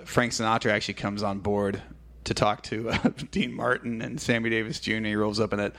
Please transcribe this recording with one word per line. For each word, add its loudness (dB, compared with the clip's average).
Frank 2
Sinatra 2
actually 0
comes -4
on -2
board 0
to 0
talk 2
to, -4
uh, 0
<laughs> -8
Dean 0
Martin -2
and -6
Sammy 2
Davis 0
Junior. -2
He 0
rolls 2
up 2
in 2
a, 0